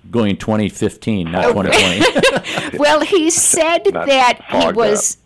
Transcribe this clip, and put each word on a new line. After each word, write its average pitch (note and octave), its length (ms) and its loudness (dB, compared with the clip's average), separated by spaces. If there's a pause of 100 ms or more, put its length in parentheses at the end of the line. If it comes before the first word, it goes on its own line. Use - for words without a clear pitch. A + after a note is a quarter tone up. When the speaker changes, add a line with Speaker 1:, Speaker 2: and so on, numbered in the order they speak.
(100)
Speaker 1:
going G#2 280 0
twenty G#2+ 320 -2
fifteen, G2 600 -4
not F2+ 160 -2
Speaker 2:
Oh. - 60 2
Speaker 1:
twenty - 180 -2
twenty. - 1080 0
Speaker 2:
<laughs> - 0 -
Well, D4 220 2
he D#4+ 300 2
said E4+ 600 0
Speaker 3:
Not - 140 -4
Speaker 2:
that B3+ 400 2
he - 60 -8
Speaker 3:
fogged F3+ 240 0
Speaker 2:
was, G#3+ 500 0